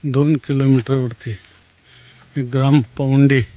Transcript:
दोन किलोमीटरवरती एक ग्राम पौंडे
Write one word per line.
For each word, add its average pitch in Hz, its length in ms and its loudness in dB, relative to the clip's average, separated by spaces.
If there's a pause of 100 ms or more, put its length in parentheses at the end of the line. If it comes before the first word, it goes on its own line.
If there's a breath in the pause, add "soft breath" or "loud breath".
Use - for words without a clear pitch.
दोन 147 320 0 (100)
किलोमीटरवरती 135 840 0 (1040 soft breath)
एक 135 160 -6
ग्राम 139 280 2 (160)
पौंडे 139 420 2 (180)